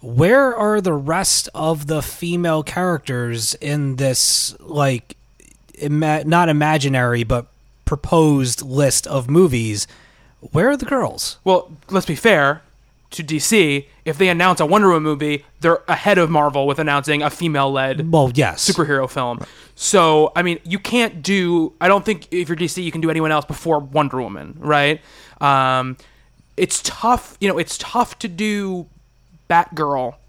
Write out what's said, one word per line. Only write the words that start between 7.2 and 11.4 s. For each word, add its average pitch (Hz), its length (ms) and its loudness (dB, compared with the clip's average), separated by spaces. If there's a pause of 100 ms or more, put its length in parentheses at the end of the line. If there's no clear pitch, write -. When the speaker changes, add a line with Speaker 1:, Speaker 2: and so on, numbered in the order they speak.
Speaker 1:
but 120 220 -2 (360)
proposed 147 760 2
list 135 440 0
of 131 240 -4
movies? 123 560 2 (680)
Where 185 160 2
are 285 80 0
the 247 80 -6
girls? - 580 -4